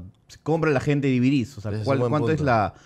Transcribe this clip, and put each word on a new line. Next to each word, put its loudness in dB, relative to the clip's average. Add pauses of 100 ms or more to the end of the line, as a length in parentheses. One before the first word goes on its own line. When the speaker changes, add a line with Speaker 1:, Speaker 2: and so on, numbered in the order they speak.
(280)
Speaker 1:
se -20
compra 0
la 0
gente 0
D 2
V 2 (140)
Ds, -12
o -14
sea, -8
Speaker 2:
Ese -4
es -
un -6
Speaker 1:
¿cuál, 2
Speaker 2:
buen 0
Speaker 1:
cuánto 0
es 0
Speaker 2:
punto. -4
Speaker 1:
la, 2 (120)